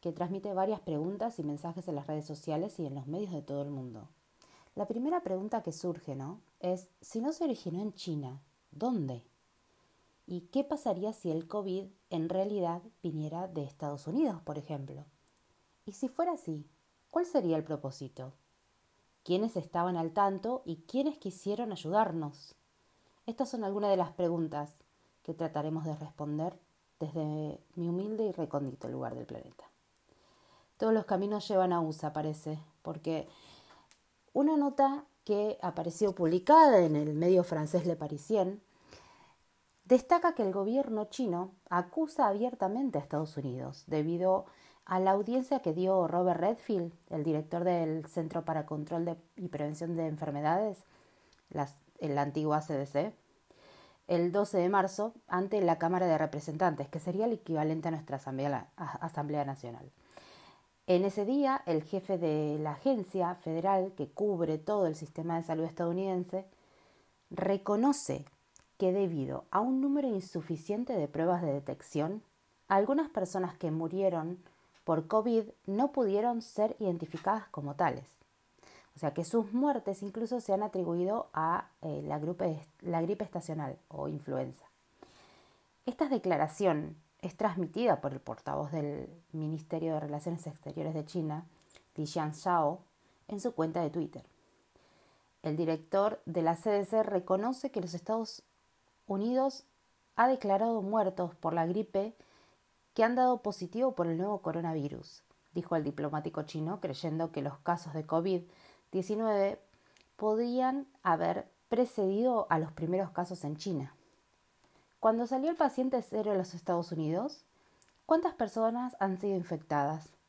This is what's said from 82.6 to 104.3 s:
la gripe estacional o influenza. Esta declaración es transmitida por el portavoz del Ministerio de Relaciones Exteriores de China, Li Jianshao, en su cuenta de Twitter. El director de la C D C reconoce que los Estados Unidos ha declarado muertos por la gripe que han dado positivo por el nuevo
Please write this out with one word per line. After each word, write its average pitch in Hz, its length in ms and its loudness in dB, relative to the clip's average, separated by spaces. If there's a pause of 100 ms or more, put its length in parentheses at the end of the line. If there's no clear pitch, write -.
la 170 200 0
gripe 196 220 -2
estacional 156 540 -6 (100)
o 143 220 -6
influenza. 135 560 -6 (1200)
Esta 269 240 -2
declaración 160 880 2 (240)
es 175 160 -8
transmitida 185 640 2
por 143 100 -4
el 135 80 -8
portavoz 143 540 -6
del 143 340 -4 (240)
Ministerio 156 640 -4
de 151 80 -2
Relaciones 151 460 -6
Exteriores 156 480 -8
de 151 100 -4
China, 160 400 -4 (500)
Li 156 100 -4
Jianshao, 156 720 2 (500)
en 208 100 -6
su 233 140 -2
cuenta 160 280 0
de 151 100 0
Twitter. 160 340 -6 (1200)
El 151 120 -2
director 170 680 0
de 170 160 -2
la 165 160 2
C 220 140 0
D 202 120 2
C 220 200 2
reconoce 208 680 0
que 220 80 -4
los 175 140 -6
Estados 214 500 -6 (640)
Unidos 247 600 0 (500)
ha 240 140 6
declarado 226 520 2
muertos 190 540 0
por 165 180 -2
la 165 120 2
gripe 202 500 -2 (800)
que 220 100 4
han 233 120 4
dado 254 260 4
positivo 214 540 -2
por 175 120 2
el 165 100 0
nuevo 190 240 -2